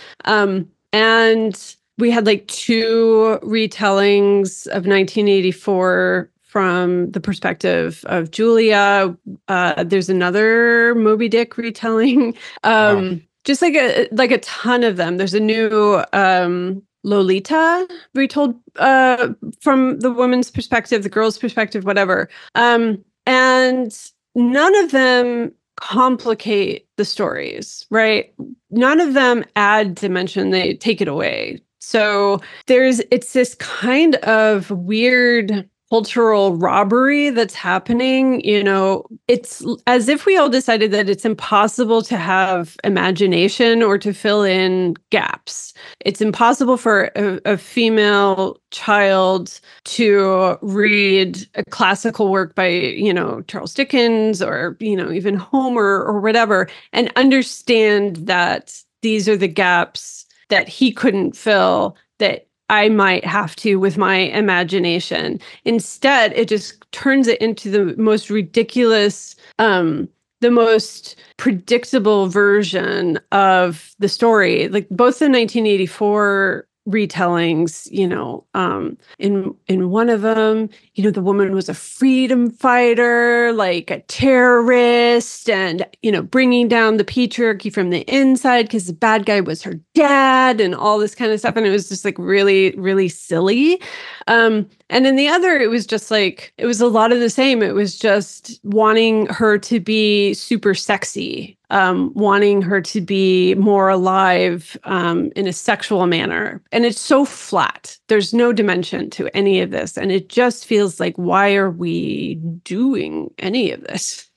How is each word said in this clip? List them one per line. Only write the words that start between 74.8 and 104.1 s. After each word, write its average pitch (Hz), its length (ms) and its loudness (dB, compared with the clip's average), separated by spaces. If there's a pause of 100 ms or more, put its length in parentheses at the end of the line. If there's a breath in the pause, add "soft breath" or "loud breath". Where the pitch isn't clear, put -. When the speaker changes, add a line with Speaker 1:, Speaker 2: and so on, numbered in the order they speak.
Speaker 1:
both 240 280 2
the 302 100 2
nineteen 233 380 2
eighty-four 202 1000 0 (220)
retellings, 170 1000 -2
you 190 160 -2
know, - 380 -8 (100)
um, 185 420 -4 (220 soft breath)
in, 196 360 -2 (140)
in 185 220 0
one 226 200 0
of 214 120 0
them, 220 460 0 (260 soft breath)
you 202 80 -4
know, 208 80 2
the 190 120 -2
woman 196 320 0
was 190 140 -4
a 185 60 -6
freedom 254 760 0
fighter, 240 1040 2
like, 185 360 -2
a 160 100 -6
terrorist, 240 1500 2
and, 190 380 -2 (160)
you 220 100 0
know, 165 100 0
bringing 247 460 2
down 220 280 4
the 202 80 2
patriarchy 226 680 -2
from 180 180 -2
the 175 120 -2
inside 254 680 2
'cause 196 160 -4
the 175 60 -8
bad 220 340 0
guy 202 140 0
was 165 220 -6
her 190 120 -12 (200)
dad 262 640 4
and 180 140 0
all 208 240 0
this 208 160 -4
kind 226 180 -2
of 214 60 -2
stuff. 196 180 -4
And 226 100 0
it 196 40 2
was 202 180 -2
just, 190 160 -10
like, 190 140 -6
really, 190 580 2
really 190 320 0
silly. 233 720 0 (460 loud breath)
Um, 226 400 2 (240)
and 262 160 2
in 269 100 4
the 285 120 2
other, 349 280 2
it 233 140 0
was 233 160 -2
just, 214 240 -6
like, 208 480 -2
it - 80 -4
was 226 140 -2
a 240 80 2
lot 226 240 2
of 240 80 2
the 233 100 0
same. 262 320 0
It - 120 -2
was 196 240 -2
just 208 640 -2
wanting 220 640 2
her 214 320 0
to 220 220 -2
be 208 540 0
super 208 400 -2
sexy, - 800 -6 (140)
um, 185 440 0
wanting 202 480 2
her 190 200 -2
to 208 180 -6
be 185 560 0
more 196 320 2
alive, 185 960 0